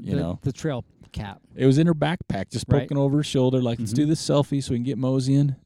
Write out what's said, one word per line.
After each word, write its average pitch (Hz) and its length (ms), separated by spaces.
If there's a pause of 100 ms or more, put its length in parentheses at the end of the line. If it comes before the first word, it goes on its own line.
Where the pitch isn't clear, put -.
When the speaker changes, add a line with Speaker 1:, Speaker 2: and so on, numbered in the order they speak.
Speaker 1:
you - 100
Speaker 2:
the, - 40
Speaker 1:
know? 156 280
Speaker 2:
the 139 100
trail 135 320 (260)
cat. 101 300 (160)
Speaker 1:
It 127 80
was 135 120
in 170 100
her 170 60
backpack, 147 580
just - 180
Speaker 2:
Right. 135 140
Speaker 1:
poking 143 140
over 139 200
her 151 60
shoulder, 131 380
like, 117 180
"Let's 117 120
Speaker 2:
Mm-hmm. 123 120
Speaker 1:
do - 20
this 151 200
selfie 143 380
so - 80
we 123 60
can 120 80
get 135 120
moseying." 135 680